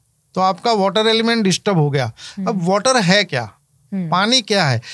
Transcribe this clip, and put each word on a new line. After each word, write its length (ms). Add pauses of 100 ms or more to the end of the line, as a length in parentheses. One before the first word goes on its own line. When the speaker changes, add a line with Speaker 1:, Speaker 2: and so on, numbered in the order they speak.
(360)
Speaker 1:
तो 60
आपका 320
वाटर 340
एलिमेंट 360
डिस्टर्ब 340
हो 120
गया। 220 (260)
Speaker 2:
हम्म। 120
Speaker 1:
अब 180
वाटर 300
है 260
क्या? 300 (400)
Speaker 2:
हम्म। 160
Speaker 1:
पानी 320
क्या 260
है? 140 (120)